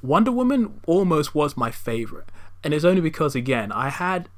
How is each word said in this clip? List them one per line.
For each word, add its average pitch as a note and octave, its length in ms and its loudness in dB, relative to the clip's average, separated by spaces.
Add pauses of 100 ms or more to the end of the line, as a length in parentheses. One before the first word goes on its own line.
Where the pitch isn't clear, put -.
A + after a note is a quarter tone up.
Wonder F3+ 300 4
Woman B3 540 0
almost E3+ 480 2
was D3 220 0
my A#2 160 -2
favorite, - 560 -6 (360)
and C#3+ 80 0
it's D3+ 120 0
only F#3 160 6
because, D#3 340 0
again, A#2+ 380 -2
I A#2+ 160 -2
had F3+ 500 -4